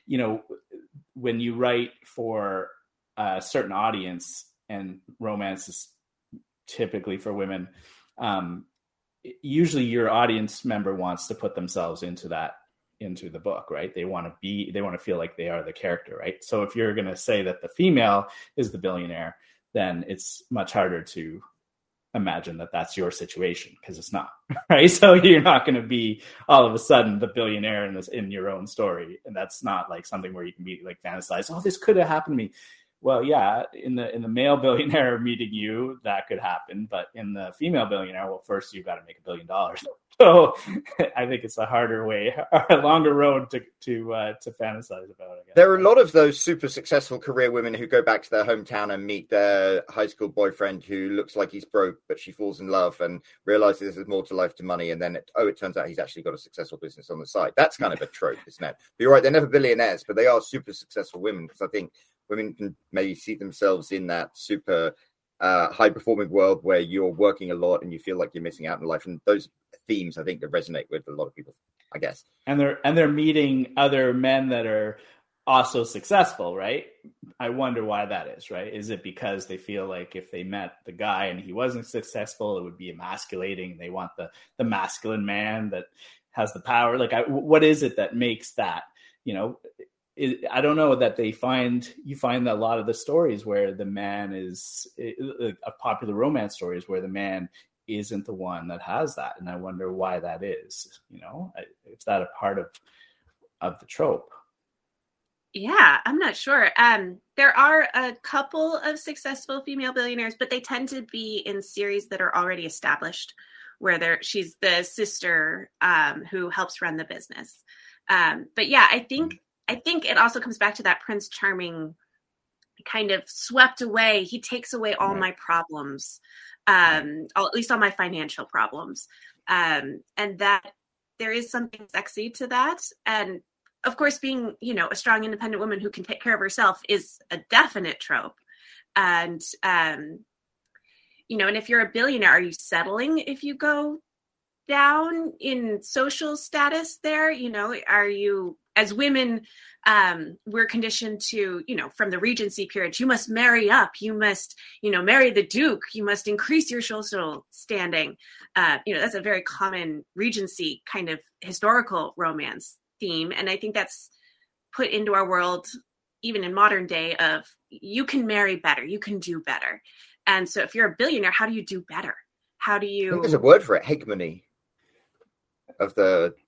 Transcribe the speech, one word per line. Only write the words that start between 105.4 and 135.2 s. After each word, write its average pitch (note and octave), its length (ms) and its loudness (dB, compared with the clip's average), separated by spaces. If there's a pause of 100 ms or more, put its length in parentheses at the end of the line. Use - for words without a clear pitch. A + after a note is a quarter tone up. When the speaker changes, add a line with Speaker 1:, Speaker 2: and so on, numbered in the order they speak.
Speaker 3:
Yeah, G3+ 520 6
I'm C#4 140 0
not D#4 180 0
sure. C4 400 2
Um, G3+ 420 4 (180)
there C#4 200 6
are D4+ 380 6
a B3+ 180 -2 (100)
couple D#4 540 -2
of D4+ 220 -4
successful C#4 640 -8
female C4+ 300 -6
billionaires, A#3+ 460 -4
but B3+ 120 -4
they B3+ 100 -2
tend B3+ 300 -6
to C4 120 -8
be A3 360 -8
in G3+ 220 -8
series G3+ 480 -6
that F#3+ 120 -6
are F3+ 160 0
already F3 300 -2
established, - 680 -6 (460)
where F3 180 2
they're, E3 240 0
she's F3+ 380 -6
the F3+ 240 2
sister, F3 880 -2 (100)
um, D#3+ 500 2
who F3+ 200 -4
helps F3+ 300 -6
run E3 160 -4
the D#3 80 -8
business. - 600 -16 (440)
Um, D#3+ 460 2
but F#3 140 0
yeah, C4 220 10
I A#3+ 100 2
think, D4 340 -6
Speaker 1:
Mm. - 40 -20 (300)
Speaker 3:
I B3+ 80 -2
think E4 320 -4
it - 100 2
also A#3 220 4
comes A#3 180 -8
back G#3 180 0
to A#3 80 -12
that - 160 0
Prince G#3 280 -8
Charming E3+ 640 -6 (920)
kind G#3+ 280 -4
of F#3+ 140 0
swept B3+ 560 4
away. A3 420 2
He A3+ 160 -10
takes - 320 -8
away A3 220 -4
all G3 180 0
Speaker 1:
Right. G3 80 -4
Speaker 3:
my F#3 120 0
problems, D3+ 880 -6 (480)
Speaker 1:
Right. F3 340 8
Speaker 3:
um, D3 340 -10
all, G3 100 2
at - 80 -4
least A#3 160 -2
all A#3 80 2
my G3+ 120 4
financial E3+ 560 -6
problems. C3+ 600 -4 (420)
Um, D#3 540 0 (140)
and G3+ 240 -4
that G3+ 320 2 (460)
there A3 140 -4
is A#3 180 -4
something A3+ 420 -8
sexy G#3+ 380 -8
to B3+ 180 -10
that. C4+ 320 0 (260)
And G3 360 -2 (420)
of B3 120 -4
course, C#4+ 220 2
being, B3+ 420 -6
you A#3 140 -6
know, E3+ 160 0
a - 60 -6
strong, A3 280 2